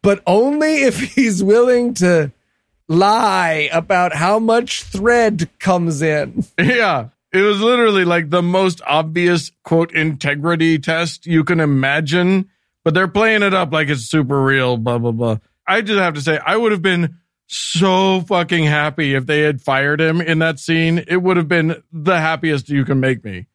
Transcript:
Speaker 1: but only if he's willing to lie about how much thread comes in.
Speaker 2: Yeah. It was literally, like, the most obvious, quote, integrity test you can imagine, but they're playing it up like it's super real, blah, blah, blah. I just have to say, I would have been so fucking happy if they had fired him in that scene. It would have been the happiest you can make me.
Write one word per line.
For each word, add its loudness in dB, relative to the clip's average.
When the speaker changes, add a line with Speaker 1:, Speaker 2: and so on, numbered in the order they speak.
Speaker 1:
but 2
only 2
if 0
he's 0
willing 2
to 2
lie 2
about 0
how 0
much -2
thread 0
comes -2
in. -2
Speaker 2:
Yeah. 0
It 0
was 0
literally, 2
like, 0
the 2
most 0
obvious, 0
quote, 0
integrity 0
test -4
you 2
can 0
imagine, 0
but 2
they're 2
playing 2
it 2
up 0
like 0
it's -4
super 0
real, 0
blah, -2
blah, -2
blah. -2
I 0
just 0
have 0
to -8
say, 0
I -2
would 0
have -2
been -2
so 0
fucking 0
happy 0
if -2
they 0
had 0
fired -2
him 0
in 0
that 0
scene. 0
It -2
would 0
have -2
been -2
the 0
happiest -2
you 0
can 0
make -2
me. -12